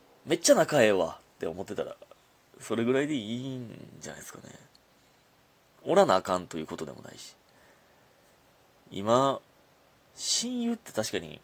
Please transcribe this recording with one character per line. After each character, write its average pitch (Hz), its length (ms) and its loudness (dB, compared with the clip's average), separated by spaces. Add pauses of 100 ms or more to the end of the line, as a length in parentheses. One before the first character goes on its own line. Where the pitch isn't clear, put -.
(260)
め 147 100 0
っ 170 40 0
ち - 120 6
ゃ 262 40 8
仲 151 280 4
え 107 40 8
え 107 40 6
わ 90 280 0 (180)
っ - 20 -20
て 92 80 -6
思 87 160 -6
っ - 20 -16
て 101 100 -10
た 80 80 -2
ら、 - 120 -12 (640)
そ - 160 -6
れ 117 80 2
ぐ 123 100 2
ら 135 80 2
い 147 60 0
で 156 80 -2
い 123 40 -2
い 123 380 -8
ん - 420 -16
じ 76 100 -14
ゃ 73 40 -12
な - 40 -18
い - 40 -18
で - 40 -18
す - 80 -16
か - 60 -18
ね。 - 140 -20 (1300)
お 160 120 0
ら 196 100 8
な 98 100 6
あ 92 60 4
か 92 160 0
ん 90 100 -10
と 80 100 -10
い 80 60 -4
う - 40 -8
こ 85 100 -8
と 82 80 -8
で 67 60 -10
も - 100 -16
な - 100 -16
い - 60 -18
し。 - 180 -20 (1600)
今、 120 480 2 (760)
親 240 460 -4
友 233 120 0
っ 220 40 -6
て - 140 -20
確 - 220 -2
か 101 60 -2
に、 78 240 -10